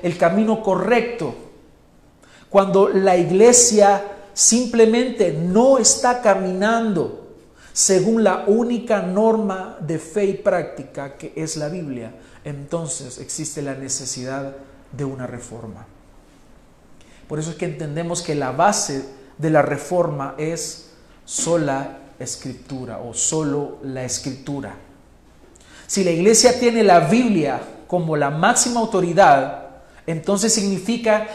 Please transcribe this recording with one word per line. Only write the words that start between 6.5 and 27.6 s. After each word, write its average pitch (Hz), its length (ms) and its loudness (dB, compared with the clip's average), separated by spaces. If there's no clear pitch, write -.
según 214 500 2
la 185 240 2
única 226 560 0
norma 202 760 0
de 156 200 -4
fe 202 260 -4
y 190 80 0
práctica - 800 -4
que - 200 -16
es 160 220 -6
la 151 120 -6
Biblia, 135 460 -10
entonces 143 760 -8
existe 147 420 -10
la 139 140 -8
necesidad 135 800 -8
de 139 140 -8
una 127 220 -8
reforma. 113 580 -14
Por 151 160 -8
eso 160 120 -6
es 160 40 -10
que 175 100 -8
entendemos 165 560 -6
que 156 140 -6
la 131 160 -4
base 147 540 0
de 160 120 -2
la 151 120 4
reforma 143 760 -2
es 160 540 -8
sola 143 760 -2
escritura 123 800 -10
o 120 140 -12
solo 147 680 -2
la 131 220 -8
escritura. 127 720 -8
Si 196 160 -2
la 175 80 2
iglesia 220 480 4
tiene 226 240 2
la 180 160 8
Biblia 165 640 2